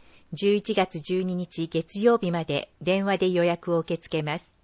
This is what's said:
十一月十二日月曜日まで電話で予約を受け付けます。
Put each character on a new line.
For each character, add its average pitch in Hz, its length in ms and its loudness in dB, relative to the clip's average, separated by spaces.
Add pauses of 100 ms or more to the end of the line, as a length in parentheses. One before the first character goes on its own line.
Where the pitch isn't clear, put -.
(340)
十 202 220 2
一 208 180 -2
月 185 260 0
十 185 220 -2
二 185 140 -2
日 170 320 -4
月 165 320 -4
曜 233 180 4
日 180 140 -2
ま 165 120 -2
で - 280 -4 (100)
電 190 240 2
話 196 140 0
で 185 100 2
予 175 140 2
約 170 320 0
を - 20 2
受 165 200 -2
け - 40 -20
付 - 160 -6
け 156 60 -2
ま 151 160 -4
す。 - 240 -20